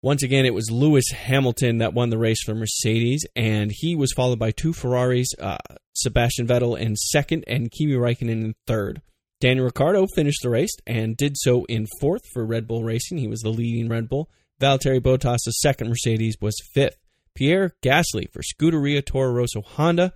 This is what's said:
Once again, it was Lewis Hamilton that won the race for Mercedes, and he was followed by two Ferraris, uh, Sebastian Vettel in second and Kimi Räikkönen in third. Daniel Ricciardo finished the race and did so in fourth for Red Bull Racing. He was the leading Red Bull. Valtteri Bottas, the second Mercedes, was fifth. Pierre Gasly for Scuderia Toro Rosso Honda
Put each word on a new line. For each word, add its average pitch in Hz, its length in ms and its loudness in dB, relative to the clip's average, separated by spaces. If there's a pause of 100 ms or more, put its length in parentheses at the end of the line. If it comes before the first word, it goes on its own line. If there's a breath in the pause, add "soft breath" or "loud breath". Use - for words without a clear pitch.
Once 143 220 0
again, 135 240 2
it 120 80 2
was 110 160 -4
Lewis 135 420 4
Hamilton 127 640 0
that 113 140 0
won 120 160 0
the 113 80 0
race 113 260 0
for 107 120 -4
Mercedes, 113 720 0 (100)
and 107 340 0
he 160 240 -4
was 143 220 0
followed 127 220 0
by 113 120 -2
two 160 220 -2
Ferraris, 127 560 0 (100)
uh, - 200 -6 (360)
Sebastian 120 520 0
Vettel 120 340 2
in 110 160 -2
second - 500 -2
and 117 240 -2
Kimi 147 260 0
Räikkönen 120 340 0
in 110 240 -4 (120)
third. 107 360 -4 (380)
Daniel 131 240 4
Ricciardo 180 500 2
finished 147 280 0
the 123 80 -2
race 123 260 0 (100)
and 113 300 -4
did 143 220 -2
so 123 260 2
in 110 220 -4 (120)
fourth 180 220 0 (100)
for 120 140 -6
Red 113 240 -4
Bull 117 160 -4
Racing. 117 320 -4
He 131 100 -4
was 110 140 -6
the 110 80 -4
leading 113 400 -2
Red 113 180 -2
Bull. 139 220 -4 (320)
Valtteri 135 400 2
Bottas, 127 460 2
the 117 60 -4
second 131 360 0
Mercedes, 113 540 0
was 107 120 -2 (200)
fifth. - 240 0 (360)
Pierre 175 480 2
Gasly 139 480 0
for - 120 -12
Scuderia 143 600 0
Toro 131 300 0
Rosso 120 300 -2
Honda 170 540 2